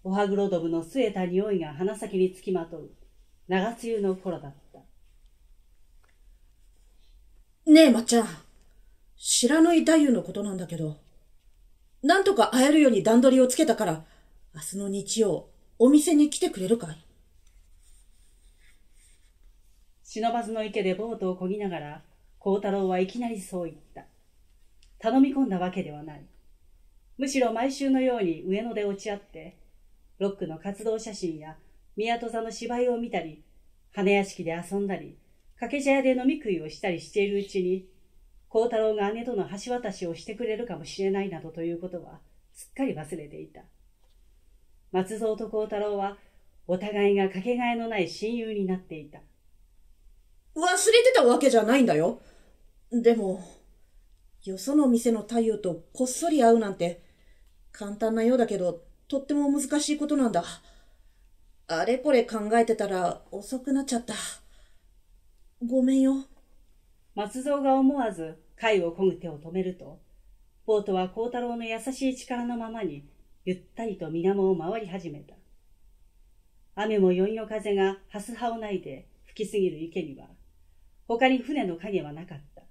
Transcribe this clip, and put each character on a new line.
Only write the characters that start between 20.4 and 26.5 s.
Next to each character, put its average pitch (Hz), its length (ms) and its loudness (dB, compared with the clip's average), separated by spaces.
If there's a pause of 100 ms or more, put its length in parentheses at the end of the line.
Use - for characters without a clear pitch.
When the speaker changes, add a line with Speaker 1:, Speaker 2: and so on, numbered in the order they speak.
Speaker 1:
池 208 200 -4
で 185 100 0
ボ 220 200 -6
ー - 40 -8
ト 185 140 -2
を 180 40 -4
漕 180 120 -6
ぎ 208 100 -2
な 202 120 -4
が 165 100 -6
ら、 147 240 -14 (340)
幸 202 200 0
太 202 140 -2
郎 196 160 0
は 185 120 0
い 190 80 0
き 214 100 -12
な 240 120 -6
り 208 120 -8
そ 180 240 -8
う 160 40 -10
言 151 40 -16
っ - 40 -20 (180)
た。 - 100 -18 (960)
頼 233 220 2
み 277 120 6
込 269 120 2
ん 214 40 -4
だ 190 80 -2
わ 180 140 -2
け 196 100 -6
で 147 100 -8
は 147 120 -14
な 156 140 -16
い。 147 80 -20 (920)